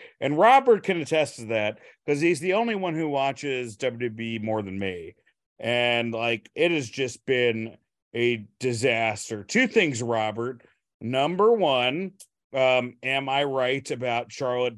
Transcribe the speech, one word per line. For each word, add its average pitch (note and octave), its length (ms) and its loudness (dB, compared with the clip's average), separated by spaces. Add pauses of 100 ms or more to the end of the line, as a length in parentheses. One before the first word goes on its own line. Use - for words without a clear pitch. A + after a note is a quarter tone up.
(220)
And C#3+ 160 0
Robert A#3+ 460 6
can F3+ 180 0
attest D3+ 360 -2
to A#2+ 80 -14
that G#2+ 340 -2 (260)
'cause D3 160 0
he's E3+ 200 2
the F3+ 120 0
only A3+ 220 0
one F#3 180 -4
who D#3+ 160 -2
watches C3+ 680 -4
W A#2+ 320 -2
W A2+ 260 -6
E - 20 -6
more A2 240 -2
than F#2+ 160 -8
me. F2+ 380 -6 (440)
And, A#2+ 540 0
like, A#2 420 -4
it E3 160 2
has C#3+ 180 -2
just - 360 -6
been A#2 520 0 (360)
a A#2 320 0 (140)
disaster. A2+ 840 -2
Two B3+ 220 2
things, C#3+ 360 0
Robert. A#2 580 -2 (400)
Number E3 520 2
one, D#3 580 0 (420)
um, B2+ 480 2
am C3+ 280 -2
I C#3 160 0
right C3 440 -2
about A#2+ 420 -4
Charlotte B2 460 -2